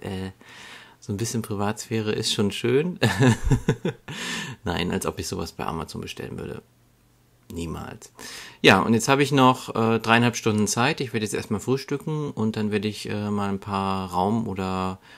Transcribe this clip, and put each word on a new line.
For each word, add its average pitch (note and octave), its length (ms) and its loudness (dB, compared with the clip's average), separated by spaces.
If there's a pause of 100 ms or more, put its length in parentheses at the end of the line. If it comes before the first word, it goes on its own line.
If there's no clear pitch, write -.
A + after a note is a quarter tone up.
"Äh, F#2+ 280 -6 (680)
so - 140 -10
ein G2+ 40 -2
bisschen A2+ 240 -2
Privatsphäre G#2+ 680 -4
ist - 220 -2
schon G2+ 180 2
schön." D3 480 0 (800)
<laughs> - 840 -8
Nein, F2 280 -2
als F2+ 160 -2
ob D#2 100 -2
ich F#2 100 -6
sowas F2+ 260 -6
bei - 120 -8
Amazon E2 360 -6
bestellen - 360 -10
würde. - 240 -10 (920)
Niemals. E2 580 -10 (520)
Ja, G#2+ 180 10
und A2+ 140 4
jetzt A2 120 2
hab C#3 120 6
ich C#3 120 4
noch, B2+ 440 6
äh, A2+ 240 4
dreieinhalb A#2 360 4
Stunden G#2+ 300 2
Zeit. B2+ 340 0
Ich B2+ 140 -6
werde A2 100 0
jetzt G#2 120 -4
erstmal - 240 -4
frühstücken C#3+ 720 -4
und A2 240 -2
dann G#2+ 160 -2
werde G#2 160 0
ich, G#2 200 -6
äh, G#2 220 -4
mal G2+ 200 -2
ein G2 100 -2
paar G2 500 -2
Raum- G2 380 2
oder F#2 500 -2 (200)